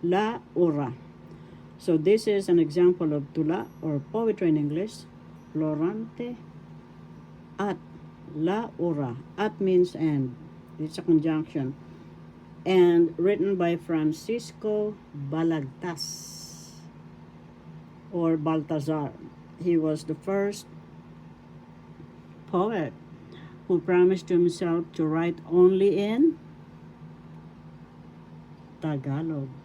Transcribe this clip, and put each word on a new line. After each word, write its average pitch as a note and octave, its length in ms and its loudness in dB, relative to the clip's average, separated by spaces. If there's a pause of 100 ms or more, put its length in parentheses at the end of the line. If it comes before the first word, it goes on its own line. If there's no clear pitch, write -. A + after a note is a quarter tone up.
La G3+ 380 0 (160)
Ura. D3 380 2 (840)
So E3 200 0
this F#3+ 300 4
is G3+ 220 0
an F3 100 6
example E3+ 540 4
of C#3+ 200 -4
tula D#3+ 340 -2 (140)
or D3+ 180 -2 (120)
poetry G#3+ 380 0
in D#3 80 4
English, D3+ 460 -2 (480)
Florante G3+ 880 -4 (1200)
at G3 200 -4 (580)
La F3+ 340 -2 (100)
Ura. C#3+ 380 -2 (200)
At G#3 220 -4
means F3+ 360 2
and. C#3 400 0 (440)
It's D#3 180 -8
a - 40 -10
conjunction. D#3 760 0 (920)
And F3 520 6
written G3 380 2
by F3 200 2
Francisco G#3 1200 -2 (200)
Balagtas D#3 1600 -6 (1400)
or E3 260 2
Baltazar. D#3 720 -2 (500)
He E3+ 160 2
was D#3 280 0
the D#3+ 100 -4
first G3 500 -4 (1800)
poet F#3 460 -2 (760)
who F3 120 2
promised F3+ 480 4
to - 60 -2
himself F3 600 2
to D#3+ 120 -2
write E3 320 0 (120)
only F#3 500 6
in A#3 400 2 (2500)
Tagalog. C#3+ 680 -4 (160)